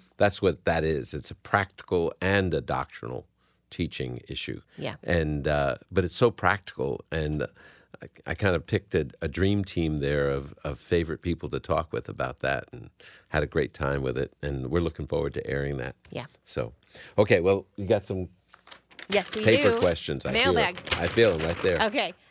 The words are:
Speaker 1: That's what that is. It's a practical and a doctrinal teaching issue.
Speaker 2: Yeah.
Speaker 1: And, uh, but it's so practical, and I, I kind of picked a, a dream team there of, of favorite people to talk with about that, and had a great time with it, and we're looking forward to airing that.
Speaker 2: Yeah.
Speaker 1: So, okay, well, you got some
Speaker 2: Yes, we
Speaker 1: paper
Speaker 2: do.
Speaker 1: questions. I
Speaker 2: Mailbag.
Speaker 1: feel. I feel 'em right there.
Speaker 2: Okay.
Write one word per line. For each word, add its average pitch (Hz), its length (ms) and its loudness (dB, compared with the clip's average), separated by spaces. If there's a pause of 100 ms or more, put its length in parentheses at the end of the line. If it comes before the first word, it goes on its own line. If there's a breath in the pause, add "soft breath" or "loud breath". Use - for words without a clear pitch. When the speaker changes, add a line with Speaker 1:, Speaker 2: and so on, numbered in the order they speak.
(160 soft breath)
Speaker 1:
That's 107 260 2
what 87 240 2
that 82 200 2
is. 76 280 -2
It's - 180 -8
a - 40 -12
practical - 840 -2
and 95 320 2
a - 80 2
doctrinal 62 640 -6 (460)
teaching 67 580 -6
issue. - 320 -8 (160 soft breath)
Speaker 2:
Yeah. - 260 -8
Speaker 1:
And, 76 460 0
uh, 71 260 2 (160)
but 92 140 2
it's 85 100 -4
so 120 160 4
practical, - 800 -2
and 76 320 0 (580 soft breath)
I, - 60 -14 (200)
I 80 80 -4
kind 95 200 2
of 78 100 -2
picked - 300 -2
a, 76 140 0 (120)
a 82 60 -4
dream 98 380 2
team 80 320 0
there 71 320 0
of, 69 240 -4 (100)
of 73 160 -6
favorite 82 420 0
people 80 280 -4
to 71 100 -4
talk 82 320 -2
with - 160 -6
about - 320 -6
that, 67 320 -2
and - 180 -16 (400 loud breath)
had 76 140 0
a 73 40 -4
great 73 260 -2
time 69 280 -2
with 64 160 -2
it, 65 140 -4 (100)
and 67 260 -4
we're 76 120 0
looking 82 280 -2
forward 73 260 -2
to 71 120 -6
airing 69 320 -2
that. 64 200 -8 (120)
Speaker 2:
Yeah. - 180 -10 (180)
Speaker 1:
So, 60 260 -6 (460 loud breath)
okay, 104 240 6
well, 98 240 4 (100)
you 104 100 -6
got 101 200 2
some 92 240 -4 (800)
Speaker 2:
Yes, 190 260 0
we 214 80 -4
Speaker 1:
paper 277 280 6
Speaker 2:
do. - 80 2
Speaker 1:
questions. 80 460 0
I - 60 -4
Speaker 2:
Mailbag. 226 480 2
Speaker 1:
feel. - 240 0
I 87 60 2
feel 113 220 6
'em 80 140 0
right 82 160 -2
there. 90 200 2
Speaker 2:
Okay. 226 320 0 (160 soft breath)